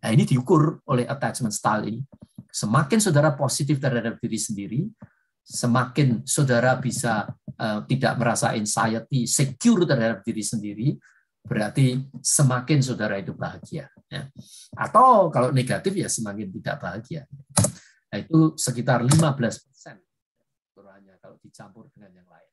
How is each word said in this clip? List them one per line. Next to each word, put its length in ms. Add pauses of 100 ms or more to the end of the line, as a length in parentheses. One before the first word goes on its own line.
Nah, 160
ini 80
diukur 640
oleh 160
attachment 480
style 320
ini. 160 (480)
Semakin 560
saudara 320
positif 400
terhadap 400
diri 240
sendiri, 400 (640)
semakin 800
saudara 560
bisa, 480 (320)
eh, 240
tidak 320
merasa 400
anxiety, 720
secure 560
terhadap 400
diri 160
sendiri, 480 (560)
berarti 560 (160)
semakin 640
saudara 400
itu 160
bahagia. 560 (160)
Ya. 160 (480)
Atau 560
kalau 240
negatif, 400
ya 160
semakin 400
tidak 320
bahagia. 480 (800)
Nah, 160
itu 320
sekitar 480
lima 320
belas 240
persen 400 (720)
ukurannya 480
kalau 240
dicampur 480
dengan 320
yang 40
lain. 240